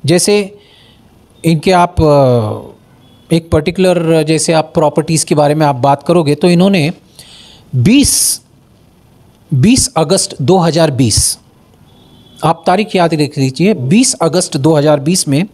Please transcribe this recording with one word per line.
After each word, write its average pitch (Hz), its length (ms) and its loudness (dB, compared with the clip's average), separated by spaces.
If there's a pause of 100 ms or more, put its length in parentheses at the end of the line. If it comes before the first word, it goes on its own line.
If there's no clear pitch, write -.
जैसे 190 520 0 (880)
इनके 165 260 0
आप, 175 300 0
अ, 127 1300 -2
एक 165 160 -4
पर्टिकुलर, 165 720 0
जैसे 156 300 -2
आप 156 220 -2
प्रॉपर्टीज 156 480 0
के - 120 -2
बारे 147 200 2
में 151 100 0
आप 139 100 0
बात 139 280 0
करोगे 160 320 0
तो 180 140 0
इन्होंने 175 420 2 (840)
बीस, 196 640 0 (1120)
बीस 196 440 0
अगस्त 160 440 -2
दो 165 160 2
हज़ार 165 340 0
बीस, 120 480 -2 (1040)
आप 165 240 -2
तारीख 202 280 -2
याद 170 180 0
रख 147 240 -4
लीजिए, 143 360 0
बीस 180 400 0
अगस्त 175 440 -4
दो 151 180 0
हज़ार 147 240 2
बीस 165 280 -4
में 151 260 0